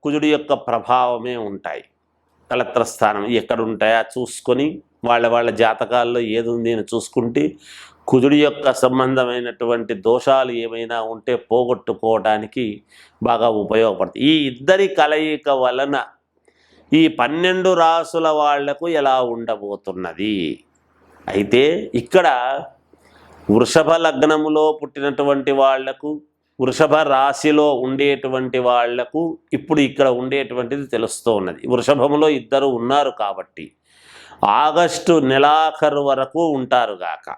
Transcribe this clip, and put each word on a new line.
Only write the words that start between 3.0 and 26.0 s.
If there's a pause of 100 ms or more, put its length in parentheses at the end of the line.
ఎక్కడ (100)
ఉంటాయో (120)
చూసుకొని (400)
వాళ్ళ
వాళ్ళ (140)
జాతకాల్లో (180)
ఏది
ఉంది
అని
చూసుకుంటే (640)
కుజుడి
యొక్క (120)
సంబంధమైనటువంటి (120)
దోషాలు (100)
ఏమైనా (140)
ఉంటే (160)
పోగొట్టుకోవడానికి (640)
బాగా (160)
ఉపయోగపడుతుంది.
ఈ (200)
ఇద్దరి (120)
కలయిక (140)
వలన (1000)
ఈ (180)
పన్నెండు (100)
రాసుల (120)
వాళ్లకు (140)
ఎలా (160)
ఉండబోతున్నది? (920)
అయితే (400)
ఇక్కడ (1200)
వృషభ (140)
లగ్నములో (140)
పుట్టినటువంటి
వాళ్లకు, (480)